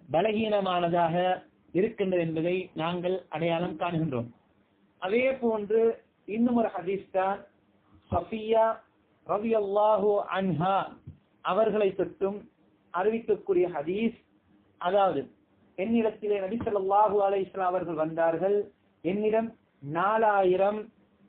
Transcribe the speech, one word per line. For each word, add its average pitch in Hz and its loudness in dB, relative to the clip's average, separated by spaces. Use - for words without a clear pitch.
பலகீனமானதாக 180 0
இருக்கின்றது 190 0
என்பதை 170 -2
நாங்கள் 175 -4
அடையாளம் 165 -4
காணுகின்றோம். 160 -4
அதே 240 0
போன்று 226 0
இன்னும் 233 0
ஒரு 226 2
ஹதீஸ் 185 -6
தான் 190 -2
சஃபியா 220 0
ரலியல்லாஹு 208 2
அன்ஹா 185 0
அவர்களை 196 2
தொட்டும் 190 -4
அறிவிக்கக்கூடிய 190 0
ஹதீஸ். 185 -2
அதாவது, 180 0
என்னிடத்திலே 214 0
நபி 190 -6
ஸல்லல்லாஹு 202 2
அலைஹி 196 -2
வஸல்லம் 190 -10
அவர்கள் 180 -2
வந்தார்கள், 165 0
என்னிடம் 214 -2
நாலாயிரம் 196 2